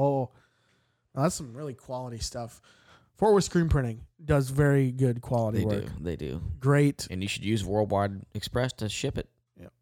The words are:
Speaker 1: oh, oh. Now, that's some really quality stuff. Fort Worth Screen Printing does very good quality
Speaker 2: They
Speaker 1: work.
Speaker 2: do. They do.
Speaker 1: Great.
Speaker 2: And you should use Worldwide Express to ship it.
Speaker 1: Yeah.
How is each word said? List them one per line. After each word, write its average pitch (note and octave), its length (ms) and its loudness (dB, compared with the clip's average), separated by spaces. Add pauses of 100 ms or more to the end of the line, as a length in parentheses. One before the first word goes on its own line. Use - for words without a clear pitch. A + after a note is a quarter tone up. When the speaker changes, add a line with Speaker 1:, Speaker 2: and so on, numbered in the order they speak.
Speaker 1:
oh, - 20 2
oh. C#3 280 0 (840)
Now, C3+ 80 0
that's E3+ 140 2
some A#2+ 180 -12
really C#3 200 -10
quality B2+ 440 -10
stuff. A#2 420 -8 (580)
Fort G3+ 160 6
Worth F#3+ 100 6
Screen E3+ 240 2
Printing B2 320 0 (240)
does C#3 260 2
very C#3 400 4
good B2 300 0
quality A2+ 400 0
Speaker 2:
They - 60 0
Speaker 1:
work. G2+ 180 0
Speaker 2:
do. - 60 -10 (100)
They D#2+ 160 -4
do. C#2+ 260 -6 (160)
Speaker 1:
Great. C#3+ 520 4
Speaker 2:
And F#2 120 -4
you G2+ 60 -2
should - 160 -6
use G#2 200 0
Worldwide G2+ 580 0 (120)
Express B2 400 -4
to G#2+ 140 -6
ship - 300 -4
it. - 100 -8 (280)
Speaker 1:
Yeah. E3+ 120 -20 (140)